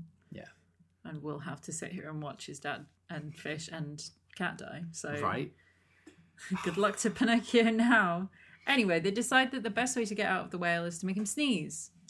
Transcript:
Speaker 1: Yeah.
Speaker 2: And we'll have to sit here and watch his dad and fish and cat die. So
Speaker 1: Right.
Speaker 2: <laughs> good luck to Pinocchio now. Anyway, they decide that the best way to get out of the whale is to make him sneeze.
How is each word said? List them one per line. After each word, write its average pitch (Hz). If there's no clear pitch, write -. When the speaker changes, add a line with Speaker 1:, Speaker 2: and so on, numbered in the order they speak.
Speaker 1:
Yeah. -
Speaker 2:
And 156
we'll 147
have 139
to 180
sit -
here 156
and 156
watch 143
his 151
dad 143
and 160
fish 156
and 151
cat -
die. -
So 147
Speaker 1:
Right. 117
Speaker 2:
<laughs> -
good 170
luck 202
to 240
Pinocchio 233
now. 214
Anyway, 214
they 170
decide 254
that 254
the 233
best 247
way 233
to 208
get 202
out 185
of -
the 180
whale 170
is 170
to 185
make 190
him 214
sneeze. 202